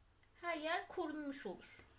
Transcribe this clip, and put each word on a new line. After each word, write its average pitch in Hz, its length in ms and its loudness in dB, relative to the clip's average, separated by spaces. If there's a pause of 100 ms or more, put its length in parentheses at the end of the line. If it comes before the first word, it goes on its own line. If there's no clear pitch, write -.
(400)
her 339 160 2
yer 330 320 4
korunmuş 302 580 0
olur. - 400 -8 (120)